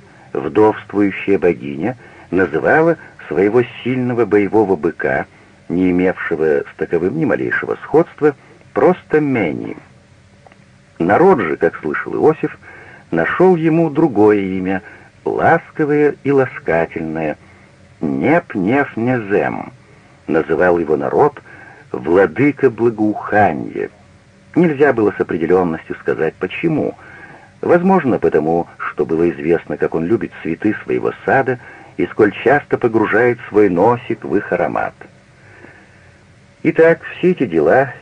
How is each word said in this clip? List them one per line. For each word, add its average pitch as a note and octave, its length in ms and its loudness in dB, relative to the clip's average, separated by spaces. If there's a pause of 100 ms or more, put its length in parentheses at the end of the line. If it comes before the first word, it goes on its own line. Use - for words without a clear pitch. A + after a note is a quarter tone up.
(320)
вдовствующая G2 1080 0
богиня, E2 580 -2 (340)
называла F#2+ 640 2 (320)
своего G#2 340 2 (200)
сильного B2 440 -2
боевого G2 500 2
быка, D2+ 500 -4 (420)
не F2+ 220 0
имевшего F2 540 -2 (160)
с - 160 -12
таковым F#2 420 -2
ни D#3+ 60 -2
малейшего C2 580 -4
сходства, D3+ 520 0 (400)
просто D#3 460 2
Мени. E2+ 560 -4 (1200)
Народ A#2 420 4
же, D2+ 160 -2
как - 240 0
слышал C#2+ 340 -6
Иосиф, - 440 0 (520)
нашел E3+ 460 2
ему D#3+ 320 2
другое G#2+ 500 2
имя, F#2+ 440 -4 (420)
ласковое D3 1000 0
и C3+ 80 0
ласкательное, D#2+ 1040 -2 (640)
Неп-Неф-Незем. G2+ 1700 -2 (540)
Называл D#2+ 520 0
его D#2 180 0
народ C#2+ 440 0 (520)
«владыка F#2+ 800 2
благоуханья», G#2 1200 -2 (640)
Нельзя D3 380 4
было G#2+ 240 2
с - 40 -4
определенностью E2+ 800 0
сказать, D2+ 340 -2
почему. - 600 -4 (640)
Возможно, E3+ 580 2
потому, E2 480 0 (120)
что - 260 -6
было E2 260 0
известно, D2+ 460 -4
как D#2 180 -4
он E2 120 -2
любит G2 260 -2 (100)
цветы E2 320 -2 (100)
своего A#1+ 280 -2 (120)
сада B2 340 0 (380)
и F3 100 -2
сколь G#2 260 2
часто C3+ 460 0
погружает A2+ 600 0 (100)
свой G2+ 200 4
носик A2 560 0
в C#2+ 120 -2
их - 160 -4
аромат. A1+ 420 -2 (1700)
Итак, E3 380 4 (180)
все F#3 140 2
эти C#3+ 140 -2
дела F#2+ 560 2